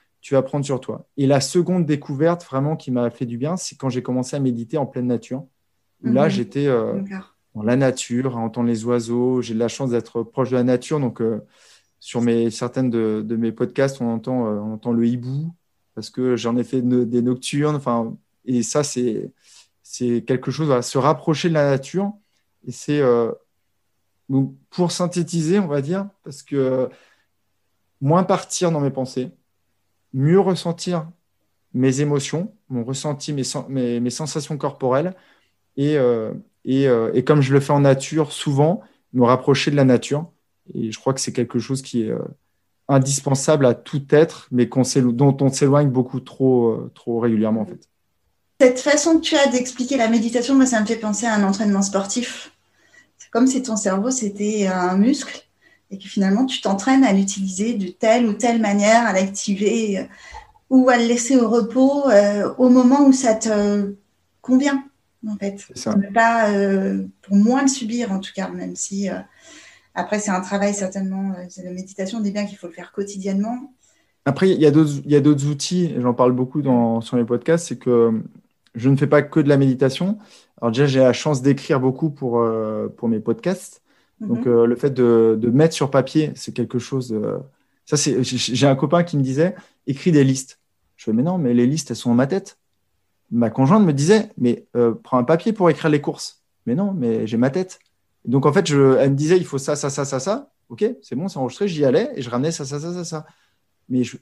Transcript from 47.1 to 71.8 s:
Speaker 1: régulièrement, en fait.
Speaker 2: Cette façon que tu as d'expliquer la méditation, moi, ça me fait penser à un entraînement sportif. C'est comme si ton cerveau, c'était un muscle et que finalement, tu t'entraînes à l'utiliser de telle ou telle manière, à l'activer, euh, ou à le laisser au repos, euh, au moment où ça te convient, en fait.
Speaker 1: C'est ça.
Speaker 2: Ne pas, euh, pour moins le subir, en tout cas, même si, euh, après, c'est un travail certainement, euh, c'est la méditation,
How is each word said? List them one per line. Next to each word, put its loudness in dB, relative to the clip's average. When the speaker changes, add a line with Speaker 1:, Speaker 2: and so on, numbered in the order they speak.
Speaker 1:
régulièrement, 0
en -6
fait. -18
Speaker 2:
Cette 6
façon 2
que 0
tu 0
as 4
d'expliquer -2
la 2
méditation, 0
moi, 6
ça 0
me 0
fait 0
penser -4
à 0
un 2
entraînement 2
sportif. -4
C'est -20
comme 2
si 2
ton -4
cerveau, 0
c'était -2
un 0
muscle 0
et -14
que -18
finalement, 0
tu -6
t'entraînes 2
à 4
l'utiliser -2
de -4
telle 2
ou 0
telle 0
manière, 4
à 0
l'activer, -2
euh, -8
ou 6
à 6
le 4
laisser 2
au 6
repos, 2
euh, 4
au 6
moment 8
où 8
ça 4
te 0
convient, 2
en -6
fait. -8
Speaker 1:
C'est -18
ça. -2
Speaker 2:
Ne 0
pas, 2
euh, 0
pour 0
moins 4
le 2
subir, -4
en -2
tout -16
cas, -6
même -10
si, -6
euh, -8
après, -4
c'est -6
un 0
travail -2
certainement, -6
euh, -10
c'est -20
la -12
méditation, -10